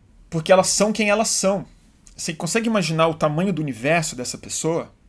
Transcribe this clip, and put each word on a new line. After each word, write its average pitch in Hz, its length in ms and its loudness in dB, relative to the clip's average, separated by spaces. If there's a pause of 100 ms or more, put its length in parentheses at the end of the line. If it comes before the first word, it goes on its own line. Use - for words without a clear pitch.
(280)
porque 165 240 0
elas 185 180 6
são 208 220 2
quem 208 200 0
elas 214 180 0
são. 190 380 0 (500)
Você - 160 -6
consegue 220 340 -2
imaginar 165 420 2
o 156 40 -2
tamanho 160 400 0
do 156 80 -4
universo 143 540 -2
dessa 120 240 -8
pessoa, 151 520 -4 (180)